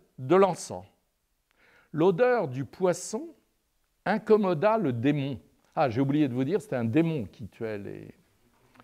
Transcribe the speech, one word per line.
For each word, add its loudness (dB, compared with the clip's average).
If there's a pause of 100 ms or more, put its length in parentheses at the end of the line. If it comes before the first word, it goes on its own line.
(200)
de 2
l'encens. 0 (1040)
L'odeur 2
du -6
poisson -4 (680)
incommoda 2
le 0
démon. 0 (360)
Ah, 2
j'ai 0
oublié 2
de -6
vous -2
dire, -2
c'était -6
un -2
démon 0
qui -14
tuait -8
les, -14 (680)